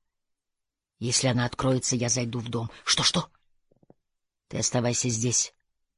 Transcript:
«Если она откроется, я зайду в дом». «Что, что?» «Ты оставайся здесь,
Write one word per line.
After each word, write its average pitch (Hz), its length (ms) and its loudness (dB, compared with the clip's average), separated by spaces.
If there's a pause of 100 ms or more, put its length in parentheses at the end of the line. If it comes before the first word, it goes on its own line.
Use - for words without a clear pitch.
(960)
«Если 123 300 0
она 120 180 2
откроется, 131 500 0
я 120 140 0
зайду 120 300 -2
в 117 100 -8
дом». 117 220 -4 (120)
«Что, - 200 2
что?» - 260 0 (1160)
«Ты - 100 -6
оставайся 120 520 0
здесь, 113 440 0 (440)